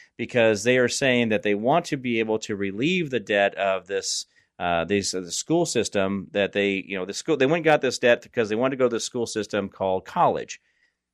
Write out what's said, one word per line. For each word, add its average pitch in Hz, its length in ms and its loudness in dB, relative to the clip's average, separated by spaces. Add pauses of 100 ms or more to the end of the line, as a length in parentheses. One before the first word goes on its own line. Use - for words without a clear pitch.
(160)
because 110 460 2
they 123 160 4
are 123 100 4
saying 120 420 2
that 107 120 2
they 104 140 2
want 135 300 0
to 151 120 -4
be 123 220 -2
able 110 200 0
to 110 160 -6
relieve 131 540 -2
the 127 100 -4
debt 101 360 2
of 95 320 0
this, 98 380 -4 (320)
uh, 87 280 0
these, 98 280 0
uh, 92 60 -4
the 87 120 -10
school - 340 0
system 98 680 -2
that 101 220 0
they, 101 320 0
you 98 120 -8
know, 92 80 -4
the 98 80 -10
school, - 220 -2
they 131 100 2
went 156 120 2
and 160 80 -6
got 151 160 4
this 127 180 -2
debt 120 220 4
because 117 260 -4
they 107 80 -2
wanted 131 220 0
to - 20 -12
go 127 100 4
to 117 60 0
the 107 60 -2
school 120 240 -6
system 104 420 -4
called 95 380 -4
college. 107 560 0 (520)